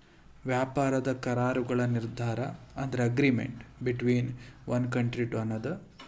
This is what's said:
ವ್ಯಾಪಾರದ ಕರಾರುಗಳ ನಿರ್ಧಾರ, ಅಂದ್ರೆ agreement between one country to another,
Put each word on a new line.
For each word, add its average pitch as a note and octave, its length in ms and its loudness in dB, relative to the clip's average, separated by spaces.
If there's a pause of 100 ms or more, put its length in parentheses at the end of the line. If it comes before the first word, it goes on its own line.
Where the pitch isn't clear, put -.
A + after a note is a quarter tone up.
(460)
ವ್ಯಾಪಾರದ C3 680 2
ಕರಾರುಗಳ B2 680 0
ನಿರ್ಧಾರ, A#2 600 0 (360)
ಅಂದ್ರೆ B2 300 0
agreement A#2+ 800 2
between B2 400 2 (440)
one B2 240 0
country A#2+ 360 0
to A2+ 160 -2
another, A2 320 -2 (320)